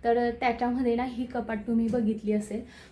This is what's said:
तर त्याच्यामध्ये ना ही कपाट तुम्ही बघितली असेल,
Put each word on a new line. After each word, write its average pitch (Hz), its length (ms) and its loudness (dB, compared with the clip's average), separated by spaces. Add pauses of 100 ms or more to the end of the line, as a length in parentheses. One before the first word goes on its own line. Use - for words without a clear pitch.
तर 240 260 4
त्याच्यामध्ये 240 640 0
ना 247 100 0
ही 247 200 -4
कपाट 226 420 -4
तुम्ही 226 220 2
बघितली 214 440 0
असेल, 208 320 -2 (280)